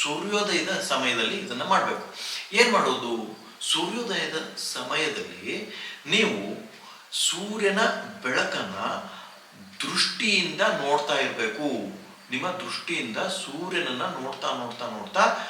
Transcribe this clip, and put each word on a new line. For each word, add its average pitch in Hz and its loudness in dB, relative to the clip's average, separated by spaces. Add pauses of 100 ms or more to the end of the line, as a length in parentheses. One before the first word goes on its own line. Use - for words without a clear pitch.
ಸೂರ್ಯೋದಯದ 190 0
ಸಮಯದಲ್ಲಿ 123 2
ಇದನ್ನ 127 -4
ಮಾಡ್ಬೇಕು. - 2 (380)
ಏನ್ 233 8
ಮಾಡೋದು? 117 2 (160)
ಸೂರ್ಯೋದಯದ 165 0
ಸಮಯದಲ್ಲಿ 143 -4 (300)
ನೀವು - 2 (400)
ಸೂರ್ಯನ 202 2 (420)
ಬೆಳಕನ್ನ 127 0 (1120)
ದೃಷ್ಟಿಯಿಂದ 185 2
ನೋಡ್ತಾ 147 4
ಇರ್ಬೇಕು. 120 0 (680)
ನಿಮ್ಮ 135 -2
ದೃಷ್ಟಿಯಿಂದ - -4
ಸೂರ್ಯನನ್ನ 151 -2
ನೋಡ್ತಾ, 135 -2
ನೋಡ್ತಾ, 120 -4
ನೋಡ್ತಾ 110 4 (120)